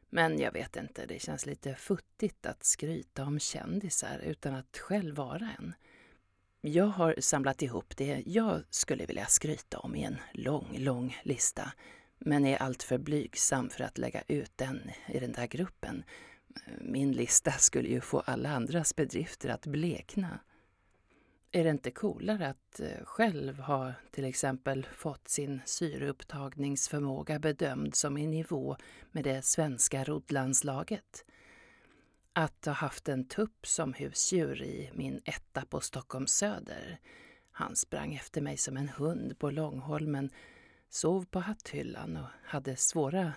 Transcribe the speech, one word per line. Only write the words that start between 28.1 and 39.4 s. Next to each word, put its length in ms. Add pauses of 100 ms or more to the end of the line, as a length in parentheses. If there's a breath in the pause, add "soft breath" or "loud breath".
i 100
nivå 500 (340 loud breath)
med 120
det 220
svenska 580
roddlandslaget? 1200 (1080 soft breath)
Att 320
ha 80
haft 360
en 180
tupp 400
som 260
husdjur 680
i 320
min 320
etta 400
på 140
Stockholms 540
söder. 680 (520 loud breath)
Han 240
sprang 400
efter 260
mig 160
som 200
en 120
hund 500
på 100